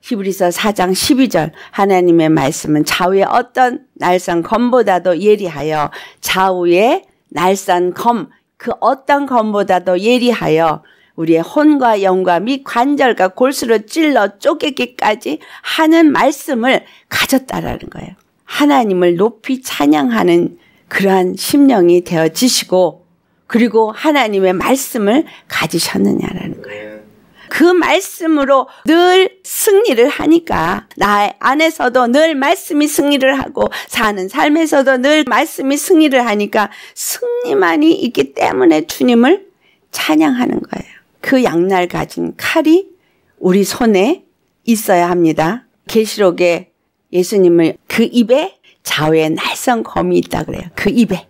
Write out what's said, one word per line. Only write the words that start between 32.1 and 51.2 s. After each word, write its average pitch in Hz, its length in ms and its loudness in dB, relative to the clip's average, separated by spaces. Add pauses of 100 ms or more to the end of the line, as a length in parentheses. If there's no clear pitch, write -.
말씀이 294 520 -2
승리를 277 520 0
하고, 208 300 -4 (200)
사는 202 400 -4
삶에서도 294 720 0
늘 294 260 2
말씀이 269 520 -2
승리를 285 500 2
하니까 208 440 -2 (240)
승리만이 403 960 0
있기 262 420 -2
때문에 330 520 2
주님을 247 600 2 (440)
찬양하는 294 680 -2
거예요. - 380 -14 (220)
그 254 220 0
양날 180 460 0
가진 165 480 -8
칼이 330 500 0 (520)
우리 190 260 2
손에 220 600 0 (400)
있어야 196 460 0
합니다. 165 560 0 (220)
계시록에 185 840 0 (420)
예수님을 175 640 2 (100)
그 - 240 0
입에 247 480 0 (240)
좌우의 156 480 0
날선 226 520 -4
검이 175 360 -2
있다 - 260 -4
그래요. - 180 -10 (120)
그 - 160 -2
입에. 190 400 0